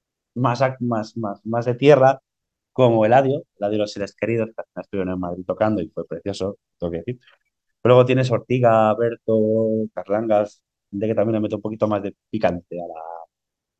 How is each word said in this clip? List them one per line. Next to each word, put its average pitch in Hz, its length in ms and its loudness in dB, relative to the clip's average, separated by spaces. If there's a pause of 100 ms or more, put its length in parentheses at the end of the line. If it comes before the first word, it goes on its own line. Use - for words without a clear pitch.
(340)
más 123 280 -2
ac-, 131 180 0
más, 113 360 -4
más, 104 300 -8
más 117 200 -4
de 123 100 0
tierra, 135 440 6 (520)
como 117 340 4
Eladio, 135 380 2 (140)
Eladio 104 180 -2
y - 40 -2
los 104 120 -4
Seres 98 240 -8
Queridos, 113 320 -2
que - 140 -20
al - 40 -20
final - 180 -14
estuvieron 92 300 -6
en 92 60 -6
Madrid 90 260 -8
tocando 104 360 -2
y 80 80 -8
fue - 160 -10
precioso, 95 520 -8 (200)
tengo 85 140 -6
que 85 60 -6
decir. 123 200 -10 (640)
Pero 123 140 6
luego 123 100 8
tienes 127 240 2
Ortiga, 113 680 2
Berto, 117 420 -2 (560)
Carlangas, 104 680 -2 (280)
de 101 180 -4
que 113 60 -2
también 110 200 0
le 107 60 -2
meto 107 160 -4
un 104 60 -12
poquito 107 260 -2
más 104 140 -2
de 98 120 -8 (160)
picante 87 500 -4
a 85 80 -10
la... 80 140 -16 (760)